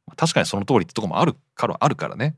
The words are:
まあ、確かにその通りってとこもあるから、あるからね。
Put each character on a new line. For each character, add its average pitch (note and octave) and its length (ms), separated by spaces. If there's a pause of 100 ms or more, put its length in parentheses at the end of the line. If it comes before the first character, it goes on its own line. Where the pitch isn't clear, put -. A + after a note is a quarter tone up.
ま - 80
あ、 - 40
確 E3 160
か C#3 80
に - 40
そ - 140
の G2 60
通 D3+ 100
り G#2+ 80
っ - 20
て - 80
と A3 80
こ G#3 60
も D#2+ 120
あ D3 60
る - 100 (200)
か - 120
ら、 - 120
あ C#3+ 80
る D#3+ 80
か - 140
ら - 80
ね。 D3+ 200